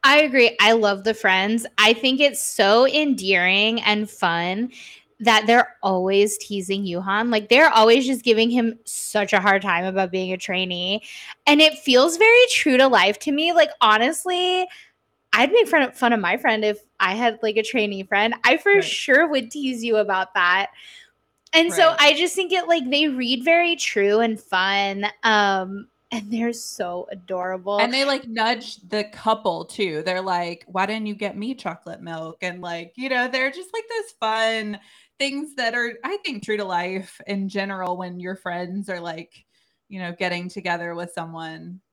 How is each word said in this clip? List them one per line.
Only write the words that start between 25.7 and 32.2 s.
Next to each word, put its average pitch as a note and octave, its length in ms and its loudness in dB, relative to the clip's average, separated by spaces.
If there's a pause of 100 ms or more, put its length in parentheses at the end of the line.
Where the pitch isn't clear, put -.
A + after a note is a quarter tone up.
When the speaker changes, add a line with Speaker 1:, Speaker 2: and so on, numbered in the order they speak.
Speaker 1:
and G#3 220 -8
they're A#3 180 -2
so F3+ 600 -10
adorable. F#3 680 -6
Speaker 2:
And A#3+ 140 0
they, C4+ 100 -2
like, C4+ 240 -4
nudge A3+ 500 -4 (120)
the G#3 160 -4
couple G#3+ 600 -4
too. D#3+ 380 -4
They're F#3 180 -4
like, F3 460 -6
"Why F#3 180 -2
didn't G#3+ 220 -6
you G#3 80 -8
get G3+ 220 -8
me A#3 180 -8
chocolate E3 460 -12
milk?" D#3+ 400 -12